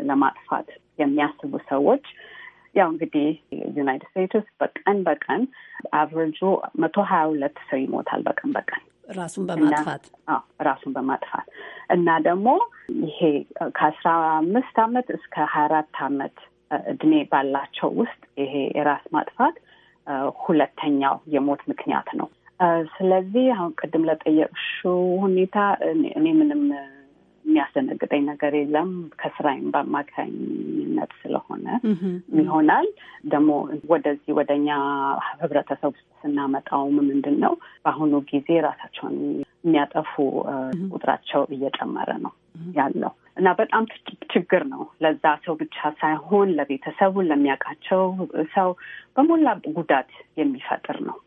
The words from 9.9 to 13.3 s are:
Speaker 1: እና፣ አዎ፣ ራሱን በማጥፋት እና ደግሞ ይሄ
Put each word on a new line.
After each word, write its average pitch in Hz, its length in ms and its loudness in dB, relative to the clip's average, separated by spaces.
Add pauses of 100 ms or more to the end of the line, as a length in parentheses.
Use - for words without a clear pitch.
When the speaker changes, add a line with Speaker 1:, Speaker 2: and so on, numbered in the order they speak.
Speaker 1:
እና፣ - 220 -18
አዎ፣ 143 120 0 (200)
ራሱን 135 320 -2
በማጥፋት - 560 -6 (420)
እና 175 180 4 (140)
ደግሞ 185 260 2 (520)
ይሄ 156 180 -6 (540)